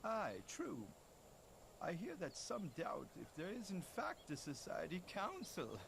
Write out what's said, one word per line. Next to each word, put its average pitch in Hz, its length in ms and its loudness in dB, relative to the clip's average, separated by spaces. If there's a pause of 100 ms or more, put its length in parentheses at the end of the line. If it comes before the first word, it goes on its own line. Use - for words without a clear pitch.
Aye, 214 440 4
true. 147 480 -2 (840)
I - 120 4
hear 202 240 2
that 151 180 0
some 214 360 2
doubt - 440 2
if 117 200 -6
there 170 160 0
is 214 200 -2
in 185 120 4
fact - 480 0
a 147 60 2
society 160 640 0
council. 190 880 0